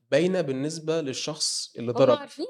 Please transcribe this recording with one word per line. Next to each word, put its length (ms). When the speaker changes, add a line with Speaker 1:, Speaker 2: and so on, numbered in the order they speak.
Speaker 1:
باينة 300
بالنسبة 600
للشخص 760
اللي 140
Speaker 2:
هم 40
Speaker 1:
ضرب. 220
Speaker 2:
عارفين، 320